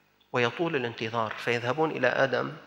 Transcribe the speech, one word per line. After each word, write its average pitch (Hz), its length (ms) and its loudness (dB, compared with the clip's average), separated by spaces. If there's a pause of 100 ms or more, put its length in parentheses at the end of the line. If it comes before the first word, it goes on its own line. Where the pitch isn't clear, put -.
(340)
ويطول 135 420 0
الانتظار، 117 600 -2
فيذهبون 127 540 0
إلى 127 160 2
آدم 127 440 2 (160)